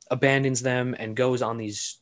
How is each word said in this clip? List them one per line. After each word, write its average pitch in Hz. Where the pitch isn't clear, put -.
abandons 135
them 127
and 110
goes 127
on 117
these 107